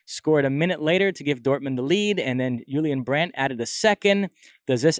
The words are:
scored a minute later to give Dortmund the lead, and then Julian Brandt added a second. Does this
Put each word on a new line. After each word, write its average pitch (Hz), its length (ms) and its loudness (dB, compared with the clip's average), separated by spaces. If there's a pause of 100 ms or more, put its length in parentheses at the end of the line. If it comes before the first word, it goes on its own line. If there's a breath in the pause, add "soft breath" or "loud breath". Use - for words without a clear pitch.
scored 151 400 0
a 135 40 0
minute 156 300 -2
later 180 320 2
to - 120 -16
give 135 180 -2
Dortmund 135 340 -2
the 123 60 -2
lead, 196 360 0
and 127 220 -2
then 123 260 -2
Julian 143 360 -2
Brandt 147 340 0
added 135 240 -2
a 117 60 -4
second. 202 640 2 (360 soft breath)
Does 127 140 2
this 156 200 4